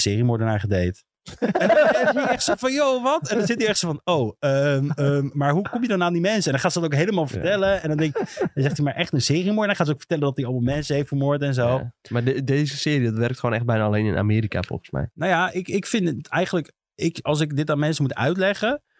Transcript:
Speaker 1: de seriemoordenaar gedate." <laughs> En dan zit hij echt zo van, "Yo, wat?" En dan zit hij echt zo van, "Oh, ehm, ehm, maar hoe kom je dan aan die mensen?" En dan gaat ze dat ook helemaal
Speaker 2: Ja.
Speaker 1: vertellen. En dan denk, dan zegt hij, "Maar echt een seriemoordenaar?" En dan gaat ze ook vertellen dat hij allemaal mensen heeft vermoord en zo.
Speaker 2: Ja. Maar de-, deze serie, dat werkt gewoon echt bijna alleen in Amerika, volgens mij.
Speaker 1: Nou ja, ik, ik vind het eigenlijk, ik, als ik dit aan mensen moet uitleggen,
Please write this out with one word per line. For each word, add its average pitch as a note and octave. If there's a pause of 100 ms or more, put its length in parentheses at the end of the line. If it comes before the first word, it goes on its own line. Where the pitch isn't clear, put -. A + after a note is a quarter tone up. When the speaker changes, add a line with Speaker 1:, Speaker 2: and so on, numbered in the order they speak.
Speaker 1:
de G#2
seriemoordenaar A2
gedate." F#2+ (200)
<laughs> -
En G3
dan G#3+ (280)
zit D4
hij C4
echt B3
zo E4
van, C4
"Yo, C4+
wat?" C4
En G#3+
dan -
zit A#3
hij G#3+
echt G#3+
zo F3
van, D3+
"Oh, C#3
ehm, C#3
ehm, C#3+
maar C#3+
hoe F#3+
kom A#3
je B3
dan G3
aan F3
die E3+
mensen?" G3+
En D#3
dan C3
gaat F3
ze F3
dat E3
ook C#3
helemaal F3+
Speaker 2:
Ja. C#3
Speaker 1:
vertellen. F#3+
En E3
dan D3+
denk, D#3
dan - (140)
zegt C#3+
hij, D3
"Maar C#3
echt -
een C#3
seriemoordenaar?" F#3
En G#3
dan G3+
gaat E3
ze D3+
ook C3+
vertellen D3+
dat C#3
hij C3+
allemaal B2
mensen D3
heeft C#3+
vermoord C#3+
en C#3+
zo. B2+
Speaker 2:
Ja. B2+ (160)
Maar A#2+
de-, C3
deze C#3
serie, C#3
dat A2
werkt A#2+
gewoon A#2
echt A#2
bijna A2+
alleen G#2+
in G2+
Amerika, G#2
volgens -
mij. -
Speaker 1:
Nou F#3
ja, F3+
ik, F#3
ik G3
vind G3
het D3
eigenlijk, E3+ (220)
ik, -
als D3+
ik D3+
dit D3+
aan D3
mensen D3+
moet B2
uitleggen, F#3+ (180)